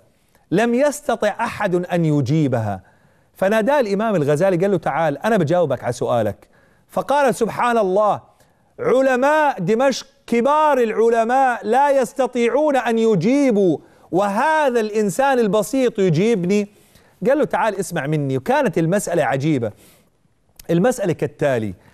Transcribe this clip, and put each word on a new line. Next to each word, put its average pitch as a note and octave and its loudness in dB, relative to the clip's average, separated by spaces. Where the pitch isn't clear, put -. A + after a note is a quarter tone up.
لم A#3 2
يستطع A#3+ -2
أحد G#3 -4
أن F3 -2
يجيبها، B2+ 0
فنادى A3 0
الإمام G#3 0
الغزالي D#3+ 2
قال G3 0
له: F#3 2
"تعال D3+ -2
أنا A3 0
بجاوبك D#3+ 0
على A#2+ -4
سؤالك". A#2 -4
فقال: C4 0
"سبحان A#3 -2
الله، F#3+ 0
علماء C4 2
دمشق A3 0
كبار C#4+ 2
العلماء A#3 0
لا C4+ 2
يستطيعون B3+ 0
أن A3+ 0
يجيبوا، A3 2
وهذا A#3+ 0
الإنسان A3 0
البسيط G#3+ 0
يجيبني؟" G3 0
قال C#4 2
له: C4+ 0
"تعال G#3+ -2
اسمع E3+ -6
مني". C#3+ -2
وكانت A#3+ 0
المسألة E3+ 0
عجيبة، C3 -2
المسألة F3+ 0
كالتالي: B2 -4